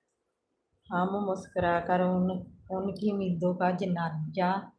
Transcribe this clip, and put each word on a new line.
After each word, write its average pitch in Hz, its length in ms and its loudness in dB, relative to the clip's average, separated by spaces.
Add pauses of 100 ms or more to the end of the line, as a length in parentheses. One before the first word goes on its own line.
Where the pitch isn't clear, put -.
(960)
ਹਮ 196 320 0
ਮੁਸਕਰਾ 175 540 0
ਕਰ 180 200 2
ਉਨ-, 185 440 2 (260)
ਉਨਕੀ 196 420 -2
ਉਮੀਦੋਂ 180 420 0
ਕਾ 185 160 2
ਜਨਾਜ਼ਾ 180 1080 -2